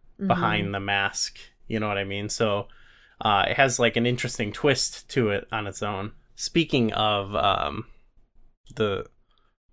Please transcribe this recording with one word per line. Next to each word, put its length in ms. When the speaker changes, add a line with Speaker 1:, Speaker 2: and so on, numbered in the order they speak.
Speaker 1:
Mm-hmm. 100
Speaker 2:
behind 460
the 60
mask, 580
you 100
know 100
what 100
I 60
mean? 260
So, 380
uh, 280
it 100
has, 200
like, 180
an 100
interesting 440
twist 600
to 180
it 240
on 140
its 160
own. 300
Speaking 580
of, 400
um, 500
the, 280